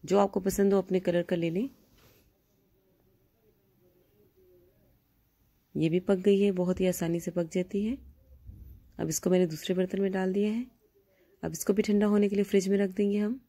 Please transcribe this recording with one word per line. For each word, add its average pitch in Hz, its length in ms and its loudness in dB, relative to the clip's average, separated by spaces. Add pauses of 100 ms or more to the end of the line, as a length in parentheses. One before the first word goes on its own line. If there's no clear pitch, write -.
जो 196 160 2
आपको 196 220 2
पसंद 196 320 2
हो 196 60 4
अपने 185 220 -2
कलर 175 220 0
का 180 120 -2
ले 170 140 -2
लें। 202 200 -4 (4000)
ये 156 140 0
भी 175 120 0
पक 196 180 2
गई 196 200 4
है, 202 140 4
बहुत 180 260 0
ही 185 80 2
आसानी 170 320 -2
से 170 120 -6
पक 170 200 -4
जाती 185 340 -2
है। 262 120 -4 (1000)
अब 165 100 -4
इसको 170 200 -2
मैंने 185 180 4
दूसरे 156 280 -4
बर्तन 185 260 -2
में 196 100 0
डाल 185 220 -2
दिया 208 180 0
है। 240 140 -4 (760)
अब 165 80 -6
इसको 165 220 -2
भी 208 100 2
ठंडा 208 240 2
होने 208 220 2
के 202 60 -2
लिए 196 100 0
फ्रिज 190 240 0
में 202 80 2
रख 196 160 0
देंगे 202 260 0
हम। 226 300 -2